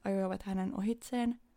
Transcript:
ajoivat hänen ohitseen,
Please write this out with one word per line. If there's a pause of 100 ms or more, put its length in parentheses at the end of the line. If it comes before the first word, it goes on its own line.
ajoivat
hänen
ohitseen, (160)